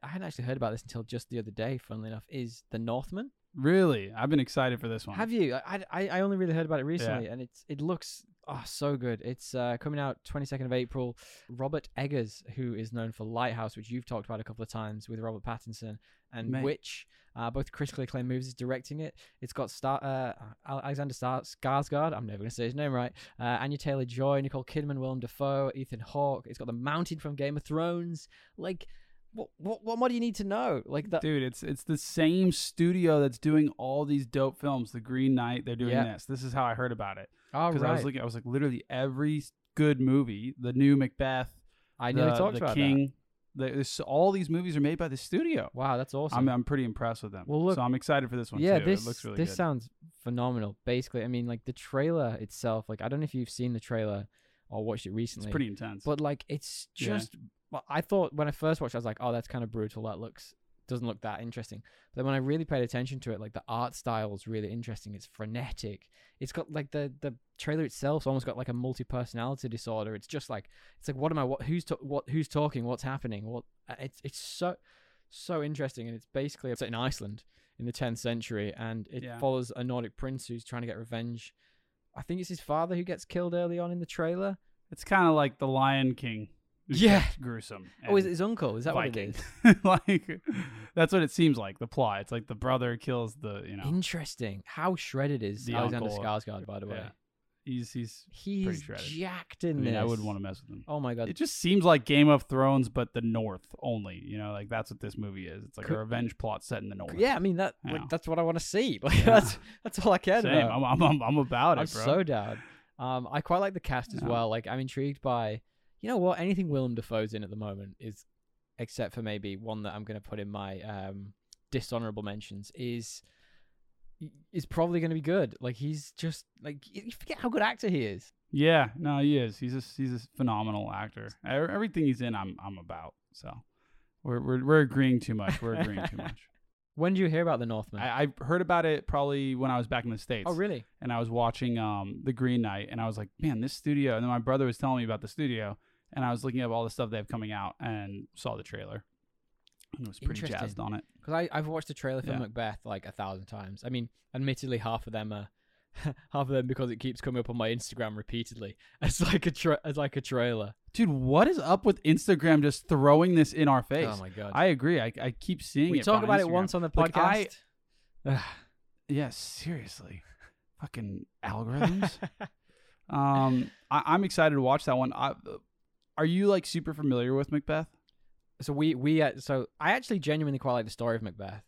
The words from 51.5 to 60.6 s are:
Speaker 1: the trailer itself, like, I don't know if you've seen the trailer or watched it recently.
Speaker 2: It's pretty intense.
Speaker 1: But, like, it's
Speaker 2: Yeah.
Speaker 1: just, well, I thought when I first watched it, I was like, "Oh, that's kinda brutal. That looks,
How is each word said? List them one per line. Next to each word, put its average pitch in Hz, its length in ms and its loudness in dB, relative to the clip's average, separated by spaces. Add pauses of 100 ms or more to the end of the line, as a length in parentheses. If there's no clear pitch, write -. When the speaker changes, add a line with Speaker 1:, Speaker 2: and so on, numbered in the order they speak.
Speaker 1:
the 131 80 -6
trailer 139 640 0
itself, 110 500 -4
like, 107 120 -8
I 107 60 -2
don't 139 120 -2
know 156 60 0
if 147 100 -6
you've 123 140 -4
seen 123 240 -2
the 113 60 -4
trailer 107 480 -4 (420)
or 107 140 -6
watched 107 220 -4
it 92 80 -8
recently. 107 340 -4
Speaker 2:
It's 104 40 -6
pretty 135 160 0
intense. 101 360 -10
Speaker 1:
But, 147 180 0
like, 147 280 -2
it's - 380 -8 (100)
Speaker 2:
Yeah. 120 100 -4
Speaker 1:
just, 113 280 -4 (360)
well, 143 180 -8
I 151 120 0
thought 185 320 2
when 151 140 0
I 147 40 0
first 156 300 0
watched 123 120 -4
it, 120 40 -4
I - 20 -2
was 117 60 -4
like, 110 160 -4
"Oh, 120 100 0
that's 117 160 -2
kinda 120 200 -6
brutal. 110 360 -6
That 104 160 -8
looks, - 340 -16 (340)